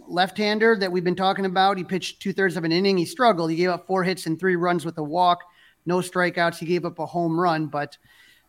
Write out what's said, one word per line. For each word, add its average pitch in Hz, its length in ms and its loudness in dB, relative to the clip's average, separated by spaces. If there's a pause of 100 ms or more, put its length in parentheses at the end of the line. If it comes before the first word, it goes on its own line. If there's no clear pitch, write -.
left-hander 208 720 2
that 190 160 -2
we've 180 100 0
been 175 140 0
talking 190 300 0
about, 190 320 2
he 180 40 -6
pitched - 380 -6
two-thirds 190 360 0
of 175 80 -2
an 165 80 0
inning. 190 240 2
He 170 100 0
struggled. 175 440 2
He 165 60 -2
gave 180 140 2
up 175 160 -6
four 190 180 0
hits 180 220 -4
and 160 120 -2
three 185 160 2
runs 175 300 0
with 165 140 -8
a 160 40 -6
walk, 175 380 2 (460)
no 175 120 2
strikeouts. 175 600 0
He 170 80 -8
gave 170 180 0
up 170 140 -8
a 156 80 -6
home 165 340 -2
run, 160 260 2
but 143 300 -6 (520)